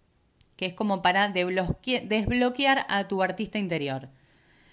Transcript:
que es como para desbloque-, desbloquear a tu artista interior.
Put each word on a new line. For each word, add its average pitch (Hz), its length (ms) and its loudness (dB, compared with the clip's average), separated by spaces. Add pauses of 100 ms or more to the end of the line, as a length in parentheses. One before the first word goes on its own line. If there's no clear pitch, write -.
(560)
que 185 120 -4
es 180 60 -8
como 196 280 -2
para 196 320 4
desbloque-, 185 720 -2
desbloquear 247 800 2
a 196 180 0
tu 190 160 0
artista 185 360 -4
interior. 143 500 -4 (640)